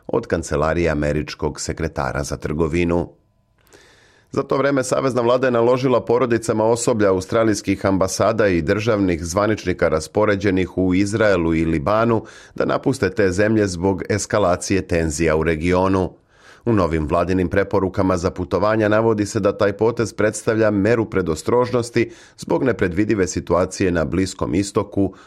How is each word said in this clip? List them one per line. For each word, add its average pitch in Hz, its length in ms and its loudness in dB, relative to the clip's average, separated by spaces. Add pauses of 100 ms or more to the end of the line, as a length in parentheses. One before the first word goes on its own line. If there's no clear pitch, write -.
od - 200 -4
kancelarije 80 640 0
američkog 73 720 -4
sekretara 73 640 -6
za 73 140 -6
trgovinu. 82 720 -2 (1200)
Za 135 120 -2
to 139 140 -2
vreme 135 260 2
savezna 131 380 0
vlada 123 260 2
je 127 40 2
naložila 123 540 2
porodicama 117 580 0
osoblja 113 460 2
australijskih 101 760 0
ambasada 98 640 2
i 87 140 2
državnih 98 640 0
zvaničnika 90 640 0
raspoređenih 92 880 0
u 92 160 2
Izraelu 98 600 2
i 82 120 0
Libanu 104 580 0 (320)
da - 100 -2
napuste 131 440 -2
te 95 220 0
zemlje 104 360 2
zbog 92 420 -2
eskalacije 95 760 0
tenzija 80 480 0
u 80 80 0
regionu. 90 680 0 (540)
U 117 80 0
novim 80 340 0
vladinim 87 420 0
preporukama 95 680 0
za 85 140 -2
putovanja 104 580 0
navodi 107 360 2
se 107 140 -4
da 98 180 0
taj 101 160 2
potez 113 400 0
predstavlja 110 580 0
meru 107 380 2
predostrožnosti 117 1000 0 (260)
zbog 165 260 -2
nepredvidive 101 640 0
situacije 90 640 0
na 82 140 0
Bliskom 80 500 -2
istoku 98 580 -2 (140)